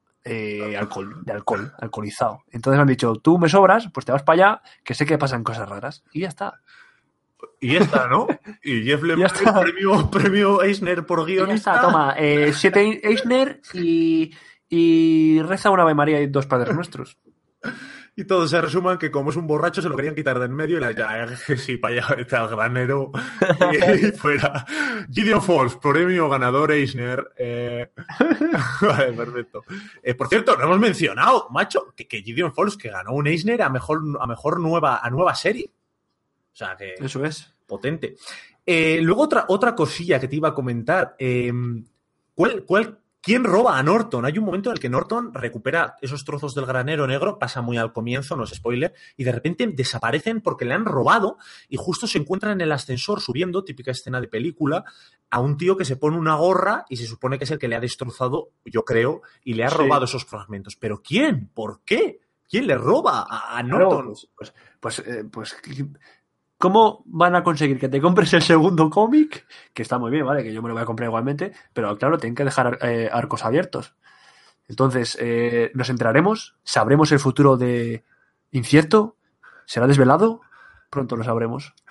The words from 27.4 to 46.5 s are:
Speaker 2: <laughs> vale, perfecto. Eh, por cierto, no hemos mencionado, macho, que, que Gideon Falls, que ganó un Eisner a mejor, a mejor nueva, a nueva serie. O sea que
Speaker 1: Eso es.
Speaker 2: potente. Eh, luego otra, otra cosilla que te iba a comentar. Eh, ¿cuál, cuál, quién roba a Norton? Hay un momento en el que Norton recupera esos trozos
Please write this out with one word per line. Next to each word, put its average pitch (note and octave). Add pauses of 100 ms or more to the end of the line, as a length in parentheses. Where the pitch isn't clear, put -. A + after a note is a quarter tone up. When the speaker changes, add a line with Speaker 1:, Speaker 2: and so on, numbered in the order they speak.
Speaker 2:
<laughs> A#3+
vale, C3+
perfecto. A#2 (380)
Eh, B2
por B2+
cierto, -
no B2
hemos F3+
mencionado, F#3
macho, E3+
que, -
que G#2+
Gideon B2
Falls, G3+
que A2+
ganó G2
un C#3+
Eisner F#3+
a D3
mejor, D3+ (200)
a B2
mejor D3
nueva, D#3+
a A#2+
nueva D3
serie. A#3 (840)
O -
sea F#2+
que F#2+
Speaker 1:
Eso C3+
es. - (120)
Speaker 2:
potente. C#3 (500)
Eh, E3
luego F#3+
otra, D4+
otra A3
cosilla E3+
que C3
te C#3+
iba D#3
a -
comentar. B2+
Eh, B2 (840)
¿cuál, G#3+
cuál, G#3+ (220)
quién A#3+
roba G3+
a C3
Norton? E3
Hay D3+
un A3
momento G3
en A#3
el D#3+
que B2+
Norton A3
recupera C3
esos C3+
trozos D3